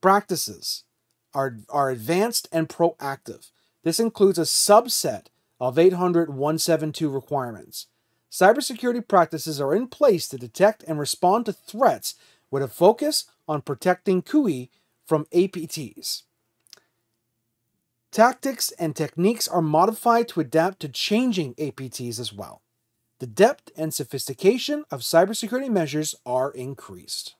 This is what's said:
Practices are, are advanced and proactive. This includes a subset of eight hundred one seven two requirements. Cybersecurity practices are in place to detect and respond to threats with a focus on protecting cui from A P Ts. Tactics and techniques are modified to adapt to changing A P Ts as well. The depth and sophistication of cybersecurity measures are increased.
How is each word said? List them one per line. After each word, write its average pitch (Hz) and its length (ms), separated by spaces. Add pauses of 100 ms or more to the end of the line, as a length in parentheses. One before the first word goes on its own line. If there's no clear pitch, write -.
Practices - 800 (480)
are, 135 240 (140)
are 139 180
advanced 170 640
and 160 160
proactive. 139 800 (320)
This 160 160
includes 208 400
a 170 40
subset 202 840 (300)
of 127 200
eight 185 160
hundred 170 400
one 151 240
seven 156 340
two 156 160
requirements. 131 760 (440)
Cybersecurity 247 800
practices 160 500
are 139 160
in 240 120
place 240 420
to 135 80
detect 151 460
and 156 180
respond 185 460
to 208 80
threats 208 600 (360)
with 135 120
a 135 60
focus 196 560 (240)
on 151 140
protecting 180 580
cui 170 500 (360)
from 151 260
A 175 160
P 170 180
Ts. - 580 (1900)
Tactics 247 600
and 160 240
techniques 180 500
are 175 160
modified 214 680
to - 120
adapt 160 400
to 156 80
changing 190 680
A 151 120
P 131 180
Ts 120 300
as 113 140
well. - 300 (580)
The 127 60
depth 196 500
and 156 180
sophistication 202 960
of 127 120
cybersecurity 220 680
measures 156 560
are 127 260
increased. 123 880